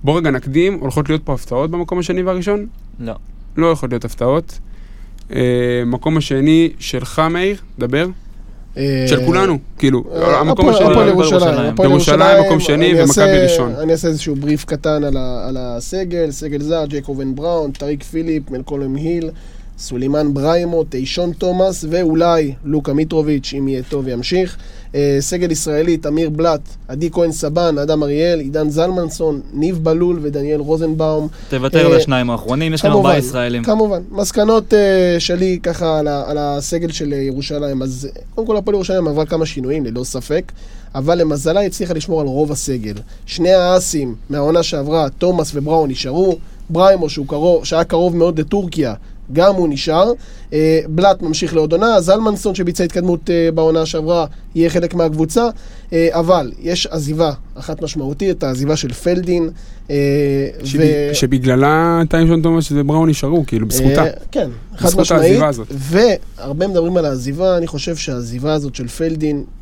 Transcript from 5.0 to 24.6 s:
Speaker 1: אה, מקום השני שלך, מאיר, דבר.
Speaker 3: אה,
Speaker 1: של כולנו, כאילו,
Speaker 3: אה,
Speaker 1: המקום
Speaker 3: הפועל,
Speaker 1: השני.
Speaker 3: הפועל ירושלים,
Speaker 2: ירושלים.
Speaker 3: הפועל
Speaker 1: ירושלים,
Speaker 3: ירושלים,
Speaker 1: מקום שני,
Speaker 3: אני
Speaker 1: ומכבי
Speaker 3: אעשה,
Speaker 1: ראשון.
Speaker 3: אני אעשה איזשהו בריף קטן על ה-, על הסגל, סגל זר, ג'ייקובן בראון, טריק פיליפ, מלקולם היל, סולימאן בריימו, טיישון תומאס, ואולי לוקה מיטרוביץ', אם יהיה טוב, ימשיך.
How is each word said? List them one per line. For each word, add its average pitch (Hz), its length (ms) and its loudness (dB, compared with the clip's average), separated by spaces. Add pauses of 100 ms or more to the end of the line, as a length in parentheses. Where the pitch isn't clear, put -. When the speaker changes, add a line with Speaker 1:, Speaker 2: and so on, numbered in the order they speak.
Speaker 1:
אה, 127 80 -2 (460)
מקום 127 300 0
השני 156 640 4
שלך, - 520 -4
מאיר, 190 260 -2 (220)
דבר. 131 280 0 (680)
Speaker 3:
אה, 135 320 0
Speaker 1:
של 127 180 2
כולנו, 175 320 2 (200)
כאילו, 127 260 2 (100)
Speaker 3:
אה, - 260 2
Speaker 1:
המקום 285 280 4
Speaker 3:
הפועל, 220 60 6
Speaker 1:
השני. 202 180 6
Speaker 3:
הפועל 214 160 6
ירושלים, 180 340 4
Speaker 2:
ירושלים. 151 300 2
Speaker 3:
הפועל 139 180 4
Speaker 1:
ירושלים, 147 300 4
Speaker 3:
ירושלים, 196 260 8
Speaker 1:
מקום 160 140 4
שני, 147 140 2 (180)
Speaker 3:
אני 165 100 6
Speaker 1:
ומכבי 143 200 4
Speaker 3:
אעשה, 190 200 6
Speaker 1:
ראשון. 147 320 2
Speaker 3:
אני 156 180 0
אעשה 165 160 0
איזשהו 156 280 -2
בריף 147 280 -2
קטן 151 400 -2
על 139 120 0
ה-, 123 320 -2
על 131 120 -4
הסגל, 165 720 -4
סגל 143 320 -6
זר, 156 240 0
ג'ייקובן 139 480 -6
בראון, 156 360 -2
טריק 143 320 -6
פיליפ, 160 480 -4
מלקולם 135 440 -6
היל, 160 360 -4 (480)
סולימאן 139 560 -2
בריימו, 165 500 0
טיישון 147 480 -4
תומאס, 185 580 0
ואולי 160 640 2 (100)
לוקה 147 280 -2
מיטרוביץ', 151 680 0
אם 135 100 -2
יהיה 131 200 -2
טוב, 135 200 -4
ימשיך. 180 480 -2 (380)